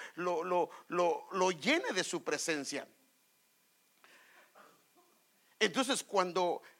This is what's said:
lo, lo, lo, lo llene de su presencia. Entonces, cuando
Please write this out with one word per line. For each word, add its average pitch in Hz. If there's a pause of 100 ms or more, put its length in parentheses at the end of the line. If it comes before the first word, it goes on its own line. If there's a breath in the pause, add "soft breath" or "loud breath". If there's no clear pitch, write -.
(160 loud breath)
lo, 175
lo, 180 (180 loud breath)
lo, 170
lo 185
llene 247
de 185
su 170
presencia. 143 (2750 loud breath)
Entonces, 220
cuando 180 (180 loud breath)